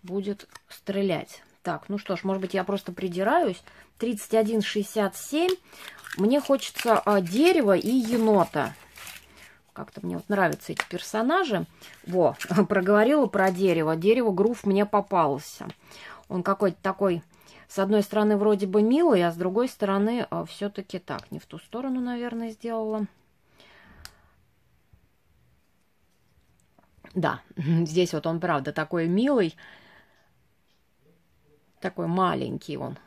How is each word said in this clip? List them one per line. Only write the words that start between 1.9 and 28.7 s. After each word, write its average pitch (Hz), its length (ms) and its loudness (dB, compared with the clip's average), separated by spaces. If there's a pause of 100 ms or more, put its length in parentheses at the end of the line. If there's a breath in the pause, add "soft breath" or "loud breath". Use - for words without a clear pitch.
что 202 180 -6
ж, - 80 -10
может 190 180 -2
быть, 185 120 -6
я 190 100 0
просто 196 300 -4
придираюсь. 190 680 0 (360 loud breath)
Тридцать 226 360 -4
один 220 280 2
шестьдесят 202 560 -2
семь. 349 360 0 (640 loud breath)
Мне 233 220 4
хочется, 269 580 0
а, 202 220 2
дерева 220 560 4
и 180 140 0
енота. 220 840 2 (1000 loud breath)
Как-то - 300 -14
мне 175 120 -6
вот 175 140 -12
нравятся 190 420 0
эти - 180 -6
персонажи. 226 760 -2 (400 loud breath)
Во, 165 320 2 (120)
<laughs> 180 200 2
проговорила 208 580 4
про 190 240 2
дерево. 165 460 2
Дерево 220 340 4
Грув 202 340 0
мне 202 200 4
попался. 175 840 0 (600 loud breath)
Он 185 120 -4
какой-то 196 400 0
такой 190 400 0 (460 loud breath)
С - 120 -8
одной 202 220 2
стороны, 208 360 2
вроде 208 280 2
бы 202 160 2
милый, 240 440 4
а 170 60 0
с 165 40 -8
другой 185 320 -2
стороны, 208 640 -2
а, 170 160 -6
все-таки 202 540 -10
так, - 320 -12
не 160 80 -10
в - 60 -20
ту 160 140 -16
сторону, 254 400 -8
наверное, 240 520 -6
сделала. 220 560 -4 (4000 loud breath)
Да, 165 360 -2
<laughs> - 80 -20
здесь 165 560 0
вот 151 120 -4
он, 165 140 -2
правда, 151 320 -2